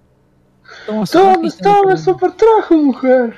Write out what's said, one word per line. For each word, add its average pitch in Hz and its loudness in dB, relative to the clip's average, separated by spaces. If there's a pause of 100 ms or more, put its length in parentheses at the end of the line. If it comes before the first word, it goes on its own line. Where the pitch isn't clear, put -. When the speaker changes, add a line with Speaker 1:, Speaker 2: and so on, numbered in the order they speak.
(880)
Speaker 1:
Toma 214 -6
su - 0
Speaker 2:
¿Dónde 381 4
Speaker 1:
traje 330 -2
y 311 -6
sale - -
Speaker 2:
está - -4
mi 415 2
Speaker 1:
corriendo. 381 -2
Speaker 2:
super 359 -2
traje, 440 0
mujer? 254 0